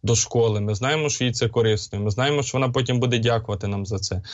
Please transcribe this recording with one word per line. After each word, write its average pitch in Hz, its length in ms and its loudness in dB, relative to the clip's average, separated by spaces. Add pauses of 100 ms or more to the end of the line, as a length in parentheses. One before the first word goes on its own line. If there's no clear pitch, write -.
до 117 120 2
школи. 110 460 2
Ми 104 140 0
знаємо, 143 340 0
що 131 160 -2
їй 123 80 2
це 120 160 0
корисно. 110 520 0
Ми 104 100 0
знаємо, 139 320 0
що 131 160 -2
вона 131 140 2
потім 127 280 0
буде 123 180 2
дякувати 113 480 0
нам 101 200 -4
за 98 120 -4
це. 92 240 -4 (120)